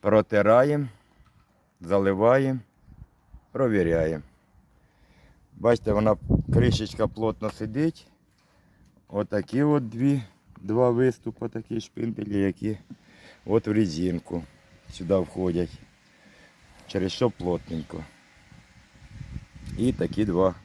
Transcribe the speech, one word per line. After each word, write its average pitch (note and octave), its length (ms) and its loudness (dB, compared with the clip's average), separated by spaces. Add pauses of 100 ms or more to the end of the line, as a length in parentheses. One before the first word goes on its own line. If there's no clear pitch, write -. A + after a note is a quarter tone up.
Протираємо, A2 880 4 (920)
заливаємо. G#2+ 800 2 (920)
Провіряємо. E2 720 0 (1300)
Бачите, A2+ 400 0
вона, G#2+ 240 2 (360)
кришечка A2+ 560 2
плотно A2 420 -4
сидить. B2+ 600 -4 (1000)
Отакі G#2 540 -4
от D3 260 2
дві, B2+ 340 0 (380)
два A#2 300 2
виступи, A#2+ 580 -2
такі A2+ 320 -8
шпинделі, G#2+ 580 -6
які G2 400 -2 (680)
от A2 220 0
в G#2+ 60 -2
резинку E2+ 720 -2 (460)
сюди F#2+ 260 -2
входять. F2+ 600 -2 (1080)
Через F#2+ 260 -4
що B2 180 0
плотненько. E2 720 -8 (1700)
І A2+ 140 0
такі F#2+ 320 -2
два F#2 300 0 (100)